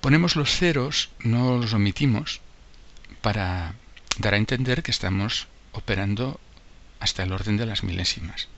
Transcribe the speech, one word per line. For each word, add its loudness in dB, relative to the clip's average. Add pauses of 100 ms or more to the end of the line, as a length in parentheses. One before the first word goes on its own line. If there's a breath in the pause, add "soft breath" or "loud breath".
Ponemos 4
los 0
ceros, 0 (100)
no 4
los 0
omitimos, 2 (800)
para -2 (420)
dar 2
a 4
entender 0
que -4
estamos -2 (240)
operando -2 (600)
hasta -2
el -2
orden 0
de 0
las -4
milésimas. -4